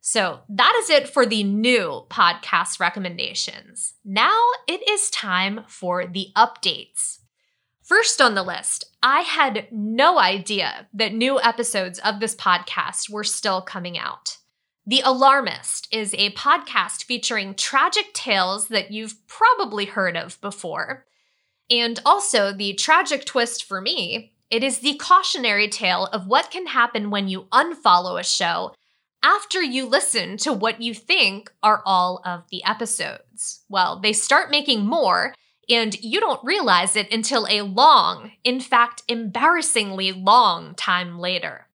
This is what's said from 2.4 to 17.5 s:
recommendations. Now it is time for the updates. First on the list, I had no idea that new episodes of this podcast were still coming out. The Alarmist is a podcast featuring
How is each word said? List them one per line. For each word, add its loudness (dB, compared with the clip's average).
recommendations. -6
Now 2
it -4
is 0
time -2
for -4
the -8
updates. 0
First 2
on 6
the -2
list, -6
I 4
had 0
no 4
idea -2
that -2
new 2
episodes -2
of -2
this -4
podcast -2
were -8
still -2
coming -10
out. -10
The 2
Alarmist 2
is -4
a -2
podcast -2
featuring -6